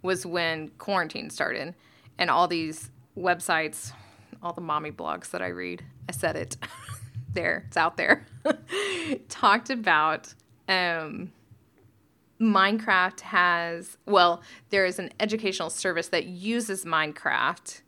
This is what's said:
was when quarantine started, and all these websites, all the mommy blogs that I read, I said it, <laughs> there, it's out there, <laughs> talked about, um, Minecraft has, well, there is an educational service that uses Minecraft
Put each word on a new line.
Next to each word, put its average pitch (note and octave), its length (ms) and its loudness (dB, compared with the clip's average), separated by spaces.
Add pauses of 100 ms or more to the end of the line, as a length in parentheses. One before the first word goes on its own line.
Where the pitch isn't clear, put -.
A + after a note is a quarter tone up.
was F3+ 240 0
when E3 420 -2 (100)
quarantine F#3 520 -2
started, - 440 -4 (440)
and F3 120 2
all F3 180 6
these D#3+ 420 -4 (280)
websites, E3+ 720 0 (500)
all E3+ 120 -8
the F3+ 80 -10
mommy D3+ 280 -2
blogs - 400 -8
that F2+ 120 -6
I F#2 60 -2
read, F2+ 360 -8 (240)
I - 40 -8
said - 240 -2
it, - 200 -6 (380)
<laughs> - 400 -10
there, E3+ 340 0
it's - 80 -4
out E3 220 2
there, - 260 4 (520)
<laughs> F4+ 520 -4
talked A#3 400 4
about, D#3+ 640 2 (360)
um, F3 640 0 (1080)
Minecraft G3+ 800 4
has, E3+ 880 2
well, F3 340 6 (300)
there G3 160 4
is F3+ 120 -2
an F3+ 120 -8 (100)
educational G#3 480 -2
service E3+ 400 -2
that E3+ 160 0
uses F#3+ 640 -4
Minecraft D#3 1000 -2